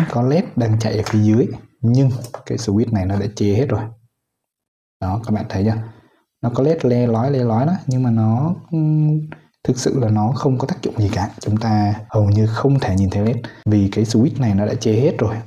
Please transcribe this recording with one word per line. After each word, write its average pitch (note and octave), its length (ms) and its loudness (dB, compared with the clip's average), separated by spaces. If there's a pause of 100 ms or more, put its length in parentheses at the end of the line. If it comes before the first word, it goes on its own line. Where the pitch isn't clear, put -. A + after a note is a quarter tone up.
(120)
có A#2+ 100 -2
led C#3+ 220 2 (120)
đang A2 240 0
chạy A2 180 -2
ở A2 80 -2
phía G#2+ 140 0
dưới, G#2+ 280 4 (340)
nhưng B2 280 4 (360)
cái A#2+ 120 -4
switch A2 360 0
này F#2+ 120 0
nó G2 140 0
đã G2+ 60 -2 (100)
che G#2 100 0
hết G#2 240 2
rồi. G#2+ 120 -2 (1200)
Đó, G2 240 -4
các G#2+ 60 -4
bạn G#2+ 180 -2
thấy F#2+ 140 -2
chưa? A2 120 2 (680)
Nó - 120 0
có C3 80 0
led D#3+ 220 0
le B2 220 2
lói, A#2 240 0
le C3+ 120 0
lói A#2 220 0
đó, F3 80 0 (140)
nhưng B2+ 160 0
mà A#2+ 80 2
nó, A2+ 440 2 (160)
ừm, D#3 480 2 (440)
thực - 160 0
sự - 200 -2
là A2+ 100 0
nó G#2+ 260 2
không C3 220 0
có C3 100 -2
tác - 140 -6
dụng - 160 -4
gì G2+ 160 2
cả. G#2+ 160 -4 (100)
Chúng G#2+ 180 -2
ta G#2+ 360 0 (160)
hầu G#2 200 2
như G#2+ 180 4
không C3+ 320 2
thể F#2+ 160 -2
nhìn G2 140 2
thấy G2+ 160 -2
led, A2+ 120 0 (280)
vì G2+ 260 2
cái G#2+ 120 0
switch A#2 380 2
này G#2 140 2
nó G2+ 100 2
đã - 80 -2
che A2 200 -2
hết C3 240 2
rồi. A2 180 -2 (120)